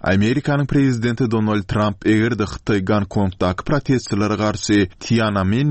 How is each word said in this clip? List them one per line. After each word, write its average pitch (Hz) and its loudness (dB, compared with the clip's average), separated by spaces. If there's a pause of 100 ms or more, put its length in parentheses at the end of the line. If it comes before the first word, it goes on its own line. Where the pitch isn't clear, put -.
(140)
Amerikanyň 139 0
prezidenti 120 0
Donald 107 0
Trump 104 -2
eger 107 2
de 107 0
Xitoy - -2
Gonkongdaky 95 -2
protestçilere 110 0
garşy 101 0 (120)
Tiananmen 110 0